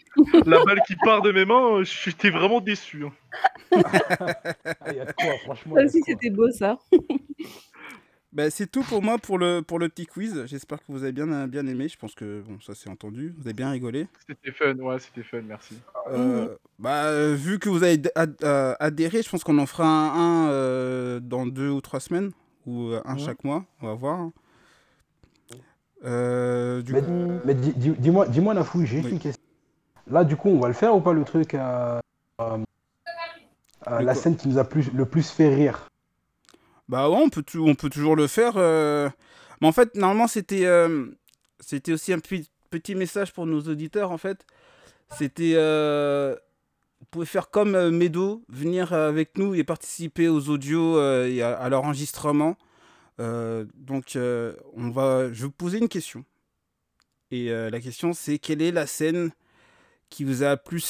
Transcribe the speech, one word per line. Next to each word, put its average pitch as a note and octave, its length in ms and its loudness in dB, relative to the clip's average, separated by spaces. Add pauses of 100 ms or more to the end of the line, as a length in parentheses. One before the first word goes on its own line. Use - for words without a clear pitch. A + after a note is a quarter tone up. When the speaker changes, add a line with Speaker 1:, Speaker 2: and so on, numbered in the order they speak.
(340)
Speaker 1:
ouais. E4 100 10
Speaker 2:
La E4 200 8
balle G4+ 220 6
qui F#3+ 100 -6
part A3 260 4
de G3+ 100 6
mes F#3+ 140 6
mains, A#3 320 6
euh, F#3 60 2
j'étais - 440 -2
vraiment F#3+ 320 4
déçu, F#3 460 -6
hein. C#3 60 -10 (580)
Speaker 3:
<laughs> - 20 -4
Ah, E3+ 1200 -2
y C3 80 -8
a C3+ 60 -10
de D3 60 -10
quoi, - 200 -2 (120)
franchement, C#3+ 320 -8
Speaker 1:
Ça C4 40 8
Speaker 3:
y - 0 -
a C#4+ 40 8
de C#4+ 40 4
Speaker 1:
aussi, D#4+ 120 2
Speaker 3:
quoi. - 140 2
Speaker 1:
c'était A#3 160 -4
beau, A3+ 200 4
ça. A3 280 -2 (140)
<laughs> F4+ 60 10 (1300)
Speaker 4:
Bah, D3 180 0
c'est G3 160 -6
tout C4 160 -2
pour G#3+ 200 -2
moi A3 140 2
pour G3 220 -2
le, F3 240 0
pour E3+ 160 -6
le E3+ 100 0
petit F3 180 -12
quiz. F#3 400 -8
J'espère C#3+ 340 -12
que - 120 -18
vous C3+ 100 -8
avez C3+ 100 -4
bien, C#3+ 340 -4
bien C3+ 200 -6
aimé. C3 220 -4
Je - 80 -16
pense - 180 -14
que, G#2 280 -12
bon, G#2 180 -16
ça, G2+ 140 -16
c'est - 160 -18
entendu. A#2+ 480 -12
Vous C3 80 -14
avez A2+ 80 -8
bien C3 160 -6
rigolé. B2+ 360 -6 (220)
Speaker 2:
C'était C3+ 240 -14
fun, C#3 240 0
ouais, B2+ 220 -6
c'était A#2+ 240 -16
fun, A#2 200 -12
merci. G#2+ 360 -18 (320)
Speaker 4:
Euh, B2 360 0
Speaker 1:
Mhm. A2+ 100 -12 (220)
Speaker 4:
bah, C#3+ 280 -2
euh, D3+ 280 2
vu E3+ 240 -4
que G3+ 120 -2
vous F3 120 2
avez F3 140 6
d-, D3+ 180 0
ad-, D#3+ 300 0
euh, C#3 360 2
adhéré, D#3+ 420 0
je - 80 -16
pense F3 140 -6
qu'on D3 140 4
en C#3+ 80 2
fera E3 200 -2
un, D#3+ 600 2
un, D3+ 40 2
euh, B2+ 720 -2
dans B2 260 -6
deux C3+ 240 -4
ou C#3 100 -2
trois C3 200 -8
semaines, F#3 320 -4 (340)
ou, A#2+ 240 -6
euh, A2+ 160 -4
un C3 80 -6
Speaker 3:
Mhm. C#3 60 -6
Speaker 4:
chaque C#3+ 240 -8
mois. D#3 200 -4 (160)
On A#2 60 -10
va G#2+ 80 -6
voir, C#3+ 260 -4
hein. E3 120 -8 (1700)
Euh, B2 800 -2
du B2+ 100 -8
Speaker 3:
Mais, C3+ 100 2
Speaker 4:
coup F3 420 -4
Speaker 3:
mais C3+ 100 2
dis, C3 200 0
dis, B2+ 240 0
dis-moi, E3 300 4
dis-moi, F3 260 2
Nafou, F3 280 0
j'ai C#3+ 40 0 (120)
juste E3 80 -2
Speaker 4:
Oui. - 60 -6
Speaker 3:
une E3+ 60 -2
question. - 240 -8 (680)
Là, E3 140 4
du D3 120 2
coup, - 120 0
on E3 120 6
va G3+ 80 2
le - 60 0
faire A3 200 4
ou F#3+ 60 6
pas, F3 120 4
le D3+ 120 2
truc, D#3 300 0
euh, B2 440 -2 (420)
euh, A2+ 180 -4 (1300)
euh, A#2+ 100 -2
Speaker 4:
Le A#2+ 60 0
Speaker 3:
la B2+ 80 2
Speaker 4:
quoi ? - 20 -2
Speaker 3:
scène D#3+ 220 0
qui - 120 -4
nous C3 100 2
a C3 60 4
plus, B2+ 280 -2
le B2+ 140 0
plus D#3+ 240 0
fait D3+ 220 6
rire ? C#3 360 2 (1000)
Speaker 4:
Bah C3+ 220 2
ouais, F#3 60 4
on D4 120 6
peut D#3 140 -2
tou-, D#3+ 260 -4
on D3 60 8
peut C#3 160 -4
toujours D3 260 2
le D3 120 4
faire, A#3 280 2
euh... D3+ 540 2 (500)
Mais D3+ 60 4
en D3+ 60 6
fait, A#3+ 240 4
normalement, G3+ 320 2
c'était, F#3+ 380 -2
euh... E3 400 4 (520)
c'était D3 340 -6
aussi D#3+ 200 -2
un F3 80 0
petit, F3 280 -8 (220)
petit E3+ 240 -8
message F#3+ 380 -4
pour F3 140 -8
nos D#3 160 -2
auditeurs, D#3+ 500 -4
en E3 60 -6
fait. G3 280 -8 (720)
C'était... E3 380 0
Euh... D3 800 2 (640)
vous - 100 -20
pouvez E3 160 -8
faire - 240 -4
comme, G#3 240 2
euh, F3 160 4
Medo, F3+ 580 0
venir, E3+ 440 -4
euh, D#3 160 2
avec D#3 280 -2
nous G3 180 0
et D#3 100 0
participer E3 640 -2
aux D3 200 0
audios, D#3 480 0
euh, C3 300 2
et B2+ 160 -2
à, A#2 160 -2
à B2+ 100 -6
l'enregistrement. D3 880 0 (640)
Euh, A2+ 540 -6
donc, C3+ 420 -8
euh, A#2+ 380 -2 (200)
on A#2+ 160 -6
va, C3 420 2
je A2+ 80 -12
vais C3 60 -6
vous C#3+ 40 -8
poser F3 280 -6
une A#3 100 2
question. C#3 360 -10 (1080)
Et, A#2+ 180 -4
euh, A2+ 180 -4
la A#2 120 -8
question, C3 340 -4
c'est D3 240 -6
quelle D#3 240 -4
est E3+ 100 0
la D#3+ 140 -2
scène E3 460 -2 (760)
qui - 160 -10
vous C3+ 200 -2
a C#3 120 2
plus - 340 -8